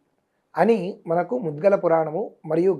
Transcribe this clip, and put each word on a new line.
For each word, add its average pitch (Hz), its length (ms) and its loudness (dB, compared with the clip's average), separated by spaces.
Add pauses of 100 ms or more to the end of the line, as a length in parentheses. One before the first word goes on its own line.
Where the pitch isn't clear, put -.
(560)
అని 196 400 2 (100)
మనకు 175 320 -2
ముద్గల 170 360 0
పురాణము 165 560 0 (160)
మరియు 165 340 0